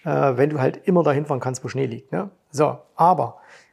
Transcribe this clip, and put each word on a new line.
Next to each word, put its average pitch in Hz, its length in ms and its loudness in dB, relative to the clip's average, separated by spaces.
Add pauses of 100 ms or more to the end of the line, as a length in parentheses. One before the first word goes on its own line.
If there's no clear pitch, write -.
äh, 143 320 0
wenn 143 140 2
du 147 100 -4
halt 135 260 -2
immer 180 160 4
dahin 147 240 0
fahren 143 140 -2
kannst, 127 240 -6
wo 127 40 -8
Schnee 131 180 -4
liegt, 117 260 -12
ne? 190 180 -6 (220)
So, 131 260 0 (160)
aber 156 440 2 (340)